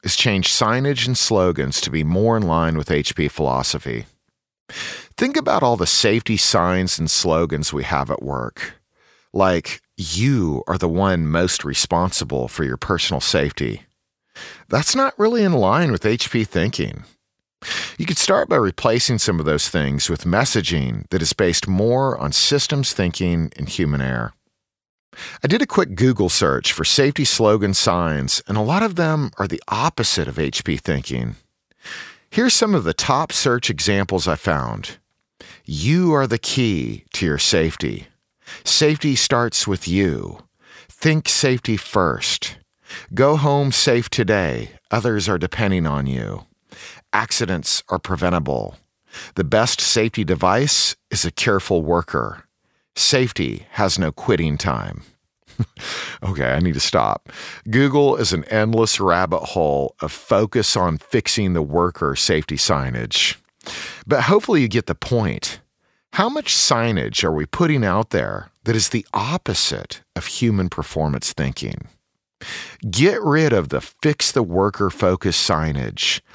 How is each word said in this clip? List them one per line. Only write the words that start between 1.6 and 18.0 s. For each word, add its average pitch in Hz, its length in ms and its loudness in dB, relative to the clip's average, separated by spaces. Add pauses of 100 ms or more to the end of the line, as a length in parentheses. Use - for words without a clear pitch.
to - 80 -4
be 76 120 -2
more 98 340 2
in 107 80 0
line 82 320 2
with 76 140 -4
H 76 240 0
P 76 140 0
philosophy. 65 800 -4 (1080)
Think 277 200 0
about - 260 2
all 120 140 4
the 90 100 0
safety 113 500 2
signs 92 640 2
and 80 120 -2
slogans 80 640 0
we 69 120 -4
have 69 260 -2
at - 120 -4
work, 64 580 -8 (520)
like, 92 500 0 (140)
"You 87 720 0
are 90 120 0
the 90 100 0
one 90 380 2
most 82 360 0
responsible 71 840 -2
for - 160 -4
your 64 140 -4
personal 82 420 -2
safety." 71 600 -2 (840)
That's 143 280 0
not 269 220 0
really 220 260 2
in 185 80 4
line 127 400 4
with 95 140 -2
H 113 240 0
P 113 140 0
thinking. 87 600 -2 (960)
You 160 80 -4